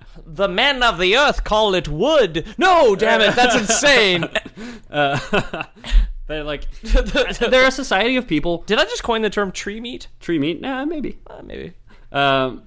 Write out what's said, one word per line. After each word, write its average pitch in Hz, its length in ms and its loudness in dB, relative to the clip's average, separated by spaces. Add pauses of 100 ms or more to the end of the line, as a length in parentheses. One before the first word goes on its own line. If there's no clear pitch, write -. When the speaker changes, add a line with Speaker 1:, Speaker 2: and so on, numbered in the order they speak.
Speaker 1:
<laughs> - 180 -20
Speaker 2:
"The 165 200 -2
men 247 360 0
of 208 160 2
the 185 180 4
earth 277 260 2
call 214 300 2
it 175 140 -2
wood." 175 580 0 (140)
No, 320 360 6
damn 220 260 2
it, 196 140 2
that's 247 200 4
Speaker 1:
<laughs> 254 40 2
Speaker 2:
insane. 214 640 2 (640)
Speaker 1:
Uh, 147 760 -2 (240)
<laughs> - 400 2
they're 151 160 -6
like, 147 280 -8
Speaker 2:
<laughs> - 100 -14
Speaker 1:
they're 240 840 2
a 262 40 2
society 240 440 0
of 254 120 -2
people. 165 380 -2
Speaker 2:
Did 220 140 0
I 359 60 4
just 466 180 -8
coin 226 180 -2
the 214 80 0
term 202 220 -4
tree 208 280 -10
meat? 247 280 -12 (120)
Speaker 1:
Tree 170 200 -2
meat? 151 220 -4
Nah, 262 240 -6
maybe. 302 420 -8
Speaker 2:
Uh, - 160 -18
maybe. 147 300 -14 (380)
Speaker 1:
Um, 135 560 0